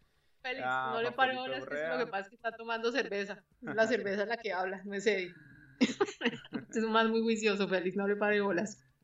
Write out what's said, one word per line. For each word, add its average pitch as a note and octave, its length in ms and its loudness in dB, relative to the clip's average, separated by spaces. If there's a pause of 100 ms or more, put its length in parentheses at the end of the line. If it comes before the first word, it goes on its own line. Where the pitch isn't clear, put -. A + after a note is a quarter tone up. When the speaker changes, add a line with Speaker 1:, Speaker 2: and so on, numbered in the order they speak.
(420)
Speaker 1:
Félix, C4 240 -6
Speaker 2:
a C3 280 0
Speaker 1:
no A#3 60 -2
le A#3+ 120 -2
Speaker 2:
Juan - 20 -14
Speaker 1:
pare C4 160 2
Speaker 2:
Felipe B3+ 180 -4
Speaker 1:
bolas, C4+ 200 -6
que C4+ 60 -6
es D4 60 -4
Speaker 2:
Urrea. D#4 160 -2
Speaker 1:
lo A#3+ 80 0
que - 60 -6
pasa G3 120 -4
es G3 80 -16
que - 40 -20
está A3+ 220 -6
tomando A3+ 340 -4
cerveza. G3+ 540 -2 (160)
La A3 260 4
cerveza G3+ 380 0
es G#3 40 0
la A#3 100 -2
que G3 140 -4
habla, F#3 320 -2
no G3+ 100 -8
es G3 120 -4
Eddie. F#3+ 260 2 (460)
<laughs> - 920 -2
Es A3 120 -2
un A3 80 0
man A3+ 180 6
muy A3+ 140 4
juicioso, G#3+ 460 2
Félix, F#3 280 0
no G3 120 0
le G#3 80 2
pare G#3 240 2
bolas. G3+ 420 -2 (220)